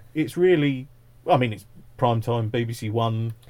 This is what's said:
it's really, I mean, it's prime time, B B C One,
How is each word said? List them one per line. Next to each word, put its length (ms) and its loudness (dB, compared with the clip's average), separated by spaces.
it's 220 -4
really, 500 2
I 80 6
mean, 160 2
it's 140 -14
prime 240 2
time, 280 -2
B 140 -2
B 80 -8
C 160 -8
One, 460 -2